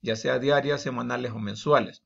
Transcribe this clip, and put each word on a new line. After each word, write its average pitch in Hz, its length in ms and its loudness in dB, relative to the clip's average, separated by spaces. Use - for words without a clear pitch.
ya 113 140 -2
sea 127 240 0
diarias, 143 420 2
semanales 123 520 -4
o 110 60 -8
mensuales, 110 680 0